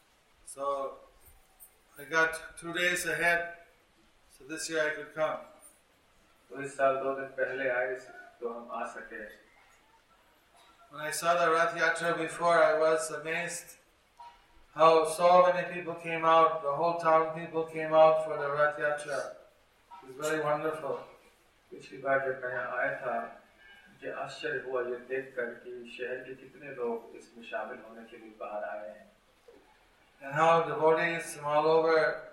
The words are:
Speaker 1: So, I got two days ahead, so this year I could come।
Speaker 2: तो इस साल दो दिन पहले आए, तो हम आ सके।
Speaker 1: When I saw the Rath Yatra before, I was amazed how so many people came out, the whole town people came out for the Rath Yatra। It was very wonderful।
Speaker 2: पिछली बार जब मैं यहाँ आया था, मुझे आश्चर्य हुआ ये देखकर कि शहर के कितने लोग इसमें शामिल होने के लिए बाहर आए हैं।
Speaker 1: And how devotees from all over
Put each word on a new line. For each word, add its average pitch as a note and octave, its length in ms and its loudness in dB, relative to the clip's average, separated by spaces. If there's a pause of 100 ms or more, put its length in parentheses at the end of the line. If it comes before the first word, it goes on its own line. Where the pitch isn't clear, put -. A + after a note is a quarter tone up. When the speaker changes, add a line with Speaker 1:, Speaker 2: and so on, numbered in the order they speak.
(460)
Speaker 1:
So, C#3 460 -4 (1080)
I C#3+ 40 -14
got D#3+ 300 2 (280)
two E3 120 -12
days F3 320 0
ahead, E3+ 420 0 (880)
so C3+ 120 -20
this D#3+ 200 -8
year D#3 140 0
I D3+ 60 0
could D3 260 -10
come। D#3 220 -2 (1120)
Speaker 2:
तो C3+ 120 -12
इस C#3 160 -10
साल C3+ 180 4
दो C3+ 200 -2
दिन C3+ 100 -8
पहले - 440 -4
आए, G#2 260 -2 (440)
तो A#2 100 -6
हम A#2 220 -12
आ A#2+ 160 -6
सके। A2+ 380 -14 (1700)
Speaker 1:
When D3 100 -14
I D#3 100 -6
saw E3+ 220 2
the E3+ 180 4
Rath E3 240 2
Yatra E3 420 0
before, E3 460 4
I D#3 140 4
was D#3+ 340 2
amazed E3 640 -8 (1000)
how D#3+ 300 8
so F3 420 6
many F3 260 0
people E3 220 -8
came E3 300 -6
out, D#3+ 380 6
the C#3+ 100 -2
whole E3 260 0
town D#3+ 400 2
people D#3+ 240 -4
came D#3 300 -6
out D#3 320 8
for D3+ 120 -4
the C#3+ 140 -4
Rath D3 260 0
Yatra। D3 440 -4 (800)
It C3 140 -18
was D#3 120 -2
very D#3 140 0
wonderful। D3 560 -2 (720)
Speaker 2:
पिछली B2 260 -18
बार C3+ 220 0
जब C3 240 -4
मैं B2+ 100 -6
यहाँ B2 240 -6
आया C#3 180 -2
था, - 460 -8 (480)
मुझे - 220 -12
आश्चर्य - 540 -8
हुआ B2+ 160 -2
ये A#2+ 140 -4
देखकर B2+ 500 -8
कि A#2+ 520 -14
शहर B2+ 180 -8
के C3 200 -12
कितने C3+ 360 -20
लोग A#2+ 460 -6
इसमें - 260 -20
शामिल A#2 340 -8
होने A2+ 280 -18
के A#2+ 120 -20
लिए A2 120 -20
बाहर G#2+ 340 -10
आए G#2 260 -10
हैं। - 220 -20 (1120)
Speaker 1:
And C#3 100 -8
how E3 300 4
devotees D#3+ 720 0
from D3 100 -12
all D3+ 220 2
over D#3+ 640 4